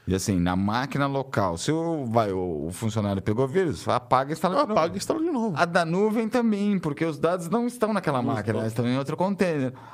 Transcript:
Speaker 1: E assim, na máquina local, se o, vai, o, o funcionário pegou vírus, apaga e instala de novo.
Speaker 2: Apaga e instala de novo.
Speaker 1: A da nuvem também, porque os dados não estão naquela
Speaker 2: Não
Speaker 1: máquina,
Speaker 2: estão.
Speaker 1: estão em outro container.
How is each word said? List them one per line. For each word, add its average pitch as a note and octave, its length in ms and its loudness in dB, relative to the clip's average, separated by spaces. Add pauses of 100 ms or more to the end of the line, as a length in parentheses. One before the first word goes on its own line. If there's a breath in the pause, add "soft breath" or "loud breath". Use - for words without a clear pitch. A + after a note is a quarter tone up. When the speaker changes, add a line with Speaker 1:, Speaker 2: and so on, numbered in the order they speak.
Speaker 1:
E F#2 80 2
assim, F#2 260 2
na F2+ 160 2
máquina B2 500 0
local, C3+ 500 0
se - 140 -2
o, D#3+ 340 -2
vai, A2+ 280 2
o, F2 340 -2
o E2 60 -6
funcionário G2+ 500 -2
pegou A2+ 240 0
vírus, C#3 420 -2
apaga B2+ 420 2
e - 40 -4
instala F3+ 220 0
de C#4+ 40 4
novo. A#3+ 120 0
Speaker 2:
Apaga F3 220 2
e - 40 -6
instala D#4 220 -2
de E4 100 0
novo. A3+ 260 -2
Speaker 1:
A E3 80 2
da E3+ 200 2
nuvem G#3+ 440 0
também, G#3 520 2
porque D3+ 240 -2
os D#3+ 120 -2
dados E3+ 320 0
não A#3+ 180 0
estão A3 260 -2
naquela D#3 280 0
Speaker 2:
Não B2+ 140 0
Speaker 1:
máquina, G#2+ 240 0
Speaker 2:
estão. A2+ 80 0
Speaker 1:
estão A#2 220 0
em B2+ 100 0
outro C#3 180 -4
container. E3+ 560 0 (220 loud breath)